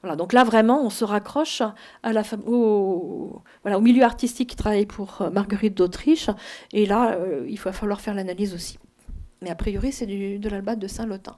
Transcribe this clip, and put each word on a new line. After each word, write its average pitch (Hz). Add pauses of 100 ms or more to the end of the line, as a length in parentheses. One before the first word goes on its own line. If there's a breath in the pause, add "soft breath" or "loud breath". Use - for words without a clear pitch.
Voilà, 170
donc 175
là 247
vraiment 226
on 226
se 220
raccroche 214 (400 loud breath)
à 226
la 214
fam-, 208
au, 202 (180 soft breath)
voilà, 202
au 202
milieu 240
artistique 240
qui -
travaille 208
pour, -
euh, 175
Marguerite 202
d'Autriche, 240 (420 loud breath)
et 208
là, 226
euh, 170
il 214
va 190
falloir 202
faire 208
l'analyse 190
aussi. - (640)
Mais 180
a 165
priori 202
c'est 247
du, 196
de 208
l'albâtre 202
de 190
Saint-Lotin. 196